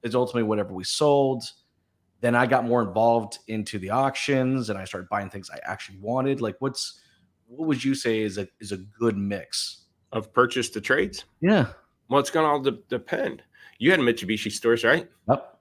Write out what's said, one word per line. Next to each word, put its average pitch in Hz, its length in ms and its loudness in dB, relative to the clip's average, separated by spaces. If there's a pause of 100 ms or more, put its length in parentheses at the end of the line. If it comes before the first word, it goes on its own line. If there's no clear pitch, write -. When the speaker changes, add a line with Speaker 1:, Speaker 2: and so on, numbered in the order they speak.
Speaker 1:
is 113 120 -6
ultimately 123 300 2
whatever 104 280 -2
we 92 120 -8
sold. 139 600 2 (760)
Then 120 140 2
I 123 120 4
got 123 180 2
more 120 160 2
involved 110 580 2 (100)
into 107 300 -6
the 95 120 -6
auctions 131 800 0
and 98 80 -4
I 95 80 -10
started 92 240 -10
buying 101 180 -2
things 95 220 -14
I - 120 -14
actually 95 360 -12
wanted. 131 420 -2
Like, 110 180 -2
what's, - 420 -6 (480)
what 151 200 -6
would 127 160 -2
you 135 100 2
say 113 260 0
is 104 180 -2
a, 98 100 -6 (120)
is 101 120 -10
a 95 60 -6
good 104 380 -2
mix? - 680 -6 (300)
Speaker 2:
Of 110 200 -6
purchase 123 380 2
to 110 100 -8
trades? 104 440 -2 (160)
Speaker 1:
Yeah. 180 260 4 (420)
Speaker 2:
Well, 139 120 4
it's 135 100 -2
gonna 156 160 2
all 147 140 2
de-, 131 180 -2 (100)
depend. - 540 -6 (380)
You 127 100 4
had 185 80 6
Mitsubishi 110 540 0
stores, 117 320 2
right? 139 240 4 (200)
Speaker 1:
Yep. - 320 -2